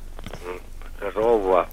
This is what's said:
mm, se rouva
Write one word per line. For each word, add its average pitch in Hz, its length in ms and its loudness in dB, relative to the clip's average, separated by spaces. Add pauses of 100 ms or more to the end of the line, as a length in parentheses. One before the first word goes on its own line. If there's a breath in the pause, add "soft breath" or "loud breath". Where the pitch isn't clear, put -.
(460)
mm, 90 140 -8 (400)
se 101 160 -4
rouva 98 580 4